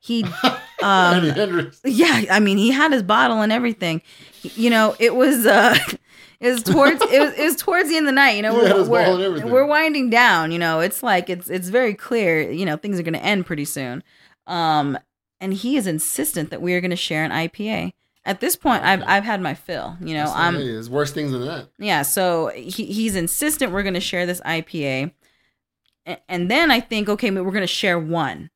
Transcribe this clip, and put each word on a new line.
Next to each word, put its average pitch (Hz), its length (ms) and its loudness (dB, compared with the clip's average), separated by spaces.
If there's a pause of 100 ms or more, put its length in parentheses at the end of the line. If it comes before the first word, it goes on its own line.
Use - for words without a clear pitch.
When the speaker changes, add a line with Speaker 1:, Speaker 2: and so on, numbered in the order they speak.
Speaker 1:
He, 233 240 -2
Speaker 2:
<laughs> - 580 -4
Speaker 1:
um, 185 360 4
Speaker 2:
Eddie 160 120 2
Hendrix. 170 540 -2
Speaker 1:
yeah, 269 460 4
I 208 100 4
mean, 196 180 4
he 220 120 4
had 294 220 2
his 254 100 0
bottle 220 400 2
and 214 100 0
everything. 214 480 -2 (320)
He, - 320 -6
you 240 60 4
know, 220 280 2
it 226 160 4
was, 247 320 4
uh, 208 300 6 (320)
<laughs> - 320 -20
it 247 120 0
was 240 100 -4
towards, 277 400 4
it 415 180 4
was, 294 180 2
it 294 60 0
was 311 120 2
towards 349 340 0
the 330 60 0
end 311 100 2
of - 20 2
the 269 60 0
night. 262 220 4
You 208 60 -2
know, 220 100 0
Speaker 2:
<laughs> - 20 2
He 233 80 4
Speaker 1:
we're, 208 60 6
Speaker 2:
had 196 80 6
his 175 120 2
bottle 175 240 4
and 180 80 2
Speaker 1:
we're, 190 60 0
Speaker 2:
everything. 190 240 -4
Speaker 1:
we're 262 160 4
winding 294 440 0
down. 202 420 4
You 170 60 -2
know, 165 220 0
it's 175 220 -2
like, 190 280 0
it's, 180 200 -8
it's 180 180 -6
very 226 260 2
clear. 165 560 0
You 160 160 -4
know, 151 120 -2
things 202 200 -4
are 170 40 -4
gonna 160 160 -4
end 190 280 -2
pretty 147 200 -6
soon. 131 360 -8 (440)
Um, 156 520 0 (400)
and 190 140 -6
he 233 240 -2
is 214 100 0
insistent 160 600 -4
that - 140 -12
we 175 100 -2
are 180 80 0
gonna 180 160 -4
share 156 280 -4
an 156 60 -4
I 165 180 -4
P 214 220 -10
A. 196 220 -6 (320)
At 196 160 -6
this 349 160 -2
point, 240 280 0
I've, 190 180 2
Speaker 2:
Okay. - 100 -4
Speaker 1:
I've 202 120 2
had 208 180 -4
my 151 100 -4
fill. 160 480 -10
You 160 140 -8
know, 151 100 -2
Speaker 2:
That's 151 100 -4
Speaker 1:
I'm 170 200 0
Speaker 2:
hey, 143 180 -6
there's 113 160 -10
worse 143 240 -2
things 147 200 -4
than 123 120 -4
that. 147 240 -10 (100)
Speaker 1:
Yeah, 110 220 0
so 165 540 -2
he, 185 320 -10
he's 220 280 -4
insistent 233 560 -4
we're 196 120 -4
gonna 185 180 -4
share 180 240 -4
this 175 220 -6
I 160 160 -4
P 156 240 -8
A. 135 260 -4 (960)
A-, - 120 -12 (120)
and 180 200 -4
then 302 200 2
I 247 100 2
think, 214 300 -6
okay, 208 200 -2
we're 190 200 -4
gonna 190 160 -4
share 180 320 -2
one. 156 580 -6